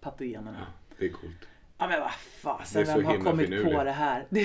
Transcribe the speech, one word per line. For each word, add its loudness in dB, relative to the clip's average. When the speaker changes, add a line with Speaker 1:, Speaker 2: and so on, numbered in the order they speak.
Speaker 1:
patogenerna. -8
Speaker 2:
Ja, -16
det 2
är 0
coolt. -14
Speaker 1:
Ja, 0
men 2
vad -2
fasen, -4
Speaker 2:
Det 2
är 2
så 4
Speaker 1:
vem 4
har 4
Speaker 2:
himla 4
Speaker 1:
kommit 4
på -2
Speaker 2:
finurligt. 4
Speaker 1:
det 2
här? 0
Det 4